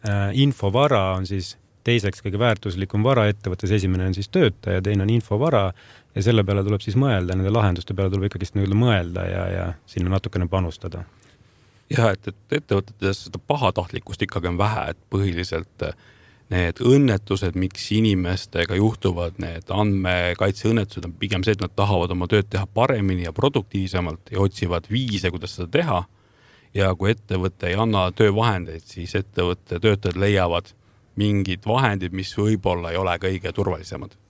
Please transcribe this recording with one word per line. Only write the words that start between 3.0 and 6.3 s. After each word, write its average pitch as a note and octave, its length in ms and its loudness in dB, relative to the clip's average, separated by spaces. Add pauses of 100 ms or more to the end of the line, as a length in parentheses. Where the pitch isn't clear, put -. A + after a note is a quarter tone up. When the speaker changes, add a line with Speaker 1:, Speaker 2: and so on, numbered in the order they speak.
Speaker 1:
vara B2 240 4
ettevõttes. G2 400 -4
Esimene F#2+ 400 0
on F2+ 80 -2
siis G2+ 80 -6
töötaja, F#2+ 560 0
teine G2+ 240 2
on A2+ 80 2
infovara A2 540 0 (420)
ja G2 160 -2
selle A2+ 160 4